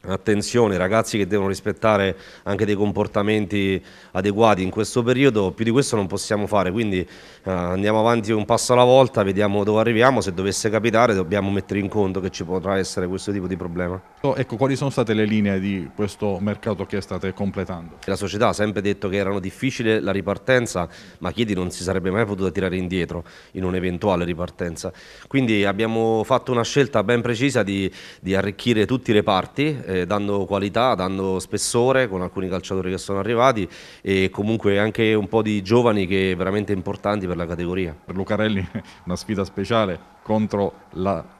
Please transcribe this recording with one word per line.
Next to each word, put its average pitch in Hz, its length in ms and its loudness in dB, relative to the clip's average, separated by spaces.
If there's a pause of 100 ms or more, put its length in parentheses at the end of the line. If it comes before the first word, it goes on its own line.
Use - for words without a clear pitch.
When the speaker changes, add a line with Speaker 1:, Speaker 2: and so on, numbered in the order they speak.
Speaker 1:
attenzione, 101 720 0
ragazzi 107 400 2
che 98 100 0
devono 98 220 0
rispettare 98 640 0 (280)
anche 101 220 0
dei 101 100 2
comportamenti 101 1040 0 (300)
adeguati 104 520 4
in 95 60 -2
questo 110 340 -2
periodo, 120 480 2
più 113 120 -6
di 113 80 2
questo 131 240 2
non 98 120 0
possiamo 101 400 -2
fare, 95 240 2
quindi, 101 280 -2
eh, - 520 -10
andiamo 95 480 0
avanti 113 320 2
un 107 140 0
passo 117 280 2
alla 123 100 6
volta, 123 400 6
vediamo 101 400 2
dove 107 160 2
arriviamo. 117 420 4
Se 95 120 -4
dovesse 98 360 -2
capitare, 110 440 2
dobbiamo 98 380 0
mettere 101 280 -2
in 98 80 -2
conto 95 320 0
che 90 100 -4
ci - 140 -10
potrà 92 340 -2
essere 92 300 -2
questo 95 240 -4
tipo 95 160 -4
di 92 80 -2
problema. 90 460 -6 (200)
Speaker 2:
Oh, 139 160 0
ecco, 120 180 -4
quali 135 200 2
sono 139 140 -2
state 117 240 0
le 107 120 4
linee 101 340 2
di 95 360 -4
questo 104 440 -4
mercato 101 460 -4
che 101 160 -6
state 92 320 -6
completando? 90 720 -8
Speaker 1:
La 95 100 -2
società 101 340 0
ha 87 40 2
sempre 104 280 -2
detto 98 280 -2
che 95 80 -2
erano 98 220 -2
difficile 110 600 -2
la 95 120 -2
ripartenza, 98 760 -2 (320)
ma 87 120 -6
Chieti 107 220 -2
non 90 180 -2
si - 120 -12
sarebbe 92 280 -2
mai 110 140 0
potuta 95 260 -2
tirare 92 260 -2
indietro 87 460 -4 (280)
in 95 120 -6
un'eventuale 90 640 0
ripartenza, 87 680 -8 (360)
quindi 110 380 2
abbiamo 113 580 0
fatto 127 280 0
una 117 120 2
scelta 117 400 2
ben 117 180 2
precisa 120 420 0
di, 98 280 0 (280)
di 92 160 -2
arricchire 101 500 2
tutti 123 260 -2
i - 20 4
reparti, 107 800 0
eh, 90 140 0
dando 101 400 0
qualità, 101 500 0
dando 95 440 -2
spessore 123 680 2
con 95 140 -4
alcuni 92 260 -4
calciatori 90 420 -4
che 92 80 -4
sono 98 220 -4
arrivati 113 480 2 (340)
e 95 300 2
comunque 104 480 0
anche 110 340 2
un 104 140 0
po' 113 140 2
di 107 200 0
giovani 104 460 4
che 95 280 2
veramente 95 360 -2
importanti 101 560 -2
per 87 80 -2
la 85 100 -4
categoria. 87 500 -4 (100)
Speaker 2:
Per 87 100 -12
Lucarelli 98 500 -2 (180)
<laughs> - 220 -20
una 90 100 -2
sfida 98 280 -4
speciale 98 560 -2 (240)
contro 107 500 0 (180)
la 90 340 -2 (140)